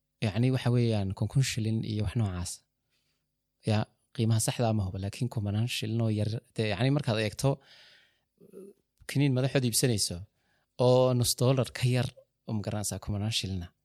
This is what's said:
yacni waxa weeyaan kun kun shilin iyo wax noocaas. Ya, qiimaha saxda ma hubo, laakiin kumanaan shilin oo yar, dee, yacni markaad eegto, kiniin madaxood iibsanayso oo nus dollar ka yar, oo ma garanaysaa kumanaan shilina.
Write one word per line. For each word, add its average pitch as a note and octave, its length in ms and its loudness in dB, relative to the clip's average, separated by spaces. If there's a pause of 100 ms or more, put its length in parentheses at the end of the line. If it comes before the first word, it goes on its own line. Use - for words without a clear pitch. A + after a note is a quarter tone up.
(220)
yacni A#2 280 2
waxa B2+ 200 0
weeyaan A2 440 2
kun G#2+ 140 -2
kun C3+ 140 2
shilin A2 420 -2
iyo G#2+ 200 -2
wax - 120 -4
noocaas. F#2 360 -2 (1120)
Ya, G#2+ 140 2 (340)
qiimaha A2+ 280 2
saxda A2+ 340 0
ma G#2+ 100 0
hubo, F#2 140 -6
laakiin G2+ 300 -4
kumanaan G#2+ 400 -2
shilin A2+ 340 -4
oo A2+ 80 2
yar, G#2 200 0 (220)
dee, A2 160 -2
yacni A#2+ 220 2
markaad C#3 280 0
eegto, A2 300 0 (1600)
kiniin C#3 260 2
madaxood B2+ 300 2
iibsanayso A2 520 0 (600)
oo B2+ 360 6
nus A#2+ 220 2
dollar B2+ 340 2
ka - 160 -2
yar, B2 220 2 (340)
oo - 120 -8
ma G#2+ 80 -2
garanaysaa G#2 360 -4
kumanaan G#2 340 -4
shilina. F#2 360 -4 (160)